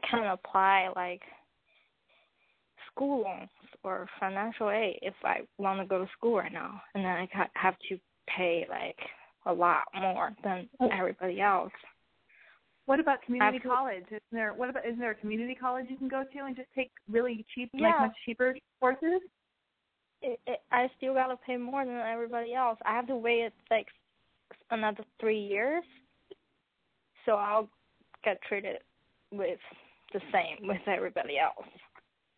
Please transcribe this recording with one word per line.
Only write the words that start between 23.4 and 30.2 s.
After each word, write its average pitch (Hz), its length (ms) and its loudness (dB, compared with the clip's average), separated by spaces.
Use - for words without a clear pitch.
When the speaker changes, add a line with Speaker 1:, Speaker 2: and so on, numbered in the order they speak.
Speaker 1:
like, 226 160 2
another 214 340 -2
three 220 200 2
years, 220 460 0
so 220 120 4
I'll 208 340 2
get - 200 0
treated 98 400 -4
with 202 280 -2
the 196 80 -4